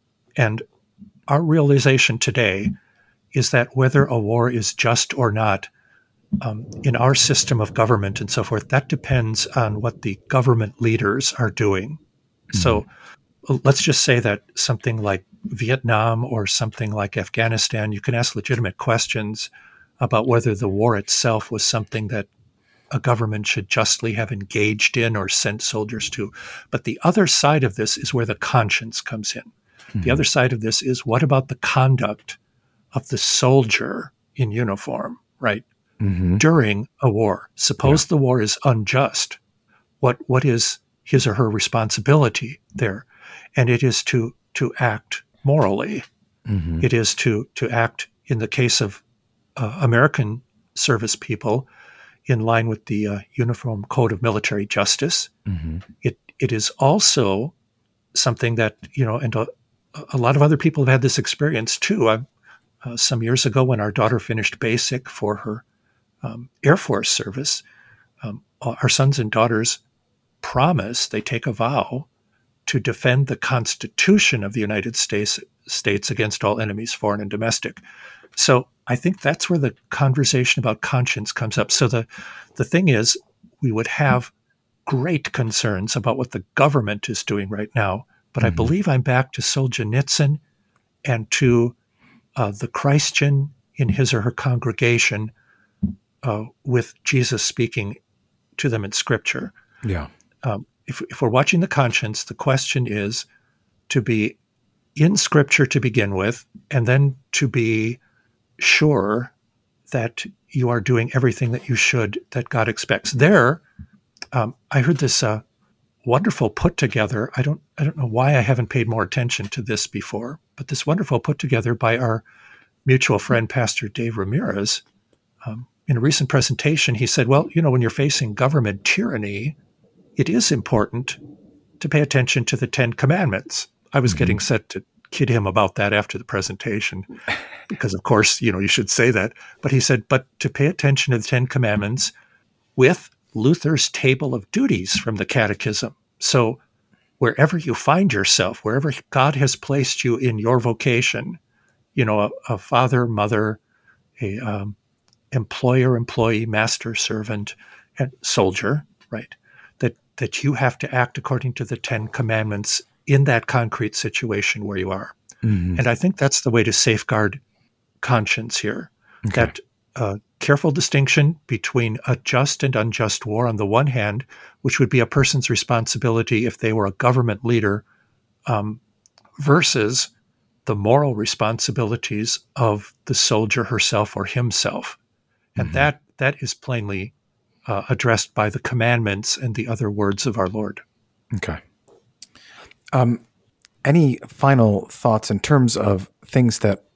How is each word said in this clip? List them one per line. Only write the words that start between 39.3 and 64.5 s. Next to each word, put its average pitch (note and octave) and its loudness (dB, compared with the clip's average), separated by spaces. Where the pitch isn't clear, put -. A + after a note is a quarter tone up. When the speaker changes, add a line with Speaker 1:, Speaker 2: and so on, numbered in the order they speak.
Speaker 1:
What, B2 2
what B2+ 2
is A#2 0
his - 2
or G2+ 0
her A2+ 2
responsibility A2+ 0
there? A2 -4
And B2 4
it A#2+ 4
is A#2+ 2
to, A#2+ 0
to - -2
act - -2
morally. C#3 2
Speaker 2:
Mm-hmm. E2 -2
Speaker 1:
It B2 2
is A2+ 0
to, A2 -2
to A#2 -4
act A#2 -2
in A#2+ -2
the G#2+ -4
case - 0
of, G2+ -4
uh, A#2+ -6
American A#2+ 4
service A2+ -2
people A#2 -2
in A#2+ 2
line A2+ 2
with A2 -4
the, G#2+ -2
uh, G2+ -6
Uniform A#2 -4
Code A#2 2
of F#2+ -4
Military G#2 0
Justice. - -2
Speaker 2:
Mm-hmm. E2 -6
Speaker 1:
It, - -2
it C3 0
is A2 -2
also C3+ 2
something A#2 0
that, A2 0
you C3+ 0
know, A2+ -2
and A2 -4
a, A2 -2
a C#3 -2
lot B2 4
of C#3 6
other D3+ 6
people D3 0
have B2+ 4
had C3 6
this B2+ 2
experience A#2+ -2
too. D#3+ 2
I, A2+ 2
uh, A#2+ -10
some A#2 0
years B2 2
ago C3 2
when B2 2
our G#2 -2
daughter A2+ 2
finished - -4